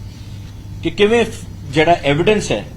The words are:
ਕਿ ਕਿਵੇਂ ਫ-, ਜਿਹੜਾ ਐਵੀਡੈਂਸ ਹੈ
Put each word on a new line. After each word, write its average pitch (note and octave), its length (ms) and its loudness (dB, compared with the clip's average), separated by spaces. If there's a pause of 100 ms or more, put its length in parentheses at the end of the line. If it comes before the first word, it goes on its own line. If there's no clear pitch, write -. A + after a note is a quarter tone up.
(840)
ਕਿ E3 60 0
ਕਿਵੇਂ G#3 360 4
ਫ-, - 200 -10 (280)
ਜਿਹੜਾ D#3 180 6
ਐਵੀਡੈਂਸ E3+ 600 2
ਹੈ G#2 140 -2 (120)